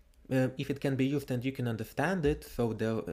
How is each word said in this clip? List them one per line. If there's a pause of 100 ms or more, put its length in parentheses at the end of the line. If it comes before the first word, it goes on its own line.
(320)
Uh, (100)
if
it
can
be
used
and
you
can
understand
it,
so
the,